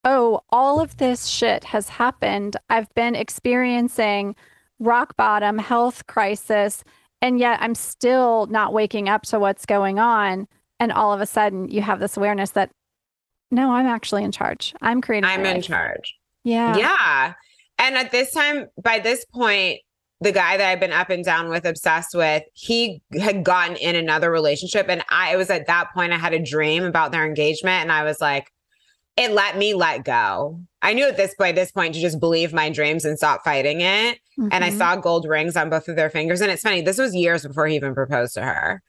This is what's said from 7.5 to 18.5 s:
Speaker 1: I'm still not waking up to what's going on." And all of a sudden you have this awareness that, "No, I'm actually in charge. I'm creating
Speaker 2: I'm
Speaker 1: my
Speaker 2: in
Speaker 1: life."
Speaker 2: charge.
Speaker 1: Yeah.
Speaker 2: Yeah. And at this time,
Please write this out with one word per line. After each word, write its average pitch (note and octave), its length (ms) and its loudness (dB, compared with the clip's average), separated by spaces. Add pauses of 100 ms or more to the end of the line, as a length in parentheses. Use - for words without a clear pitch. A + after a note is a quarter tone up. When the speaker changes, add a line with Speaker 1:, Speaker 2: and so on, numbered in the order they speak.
Speaker 1:
I'm A#3 120 -2
still A#3+ 760 0
not G#3+ 260 0
waking G#3 340 0
up G#3+ 200 0
to A3 100 0
what's G3 260 0
going G3 340 0
on." G#3 500 0 (340)
And A#3 100 0
all G#3 200 2
of G3+ 80 -2
a G3+ 60 -2
sudden G3 420 0
you G3+ 140 -2
have G#3 180 -2
this - 160 -4
awareness G3+ 360 -2
that, - 180 0 (800)
"No, B3+ 220 2
I'm B3 140 2
actually A3+ 380 -2
in G3+ 80 -4
charge. - 480 -6
I'm B3 220 0
creating G#3 260 0
Speaker 2:
I'm F#3+ 140 0
Speaker 1:
my F#3+ 80 0
Speaker 2:
in F3+ 60 0
Speaker 1:
life." F3+ 80 -4
Speaker 2:
charge. E2+ 520 -4 (260)
Speaker 1:
Yeah. A#3 360 2
Speaker 2:
Yeah. F3+ 560 2 (440)
And C4 200 2
at B3+ 140 -2
this B3+ 200 0
time, D4 360 0 (140)